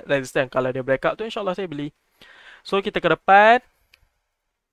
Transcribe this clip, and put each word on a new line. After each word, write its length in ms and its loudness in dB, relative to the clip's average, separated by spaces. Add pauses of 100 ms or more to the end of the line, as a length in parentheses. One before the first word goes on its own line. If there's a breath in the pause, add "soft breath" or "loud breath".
resistance. 400 -4
Kalau 240 -2
dia 80 -6
breakout 400 -2
tu, 80 -8
insyaAllah 240 -6
saya 160 -8
beli. 240 -10 (720 loud breath)
So, 160 -4
kita 240 -6
ke 80 2
depan. 480 6 (1120)